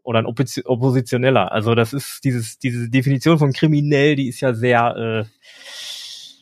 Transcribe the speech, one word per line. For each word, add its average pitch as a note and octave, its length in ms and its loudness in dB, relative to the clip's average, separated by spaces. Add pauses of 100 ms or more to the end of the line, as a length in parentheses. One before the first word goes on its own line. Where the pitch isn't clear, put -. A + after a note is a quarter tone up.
oder A2+ 180 0
ein A2+ 60 -2
Opposi-, B2 400 -4
Oppositioneller. B2+ 840 2
Also A2+ 240 2
das A2+ 160 2
ist - 320 -8
dieses, B2 360 -4
diese A#2+ 300 -6
Definition C3+ 480 2
von C#3+ 140 2
kriminell, D3 640 2
die C3+ 140 -2
ist - 100 -12
ja C3 140 0
sehr, A#2+ 420 2
äh, A2 340 -4 (1120)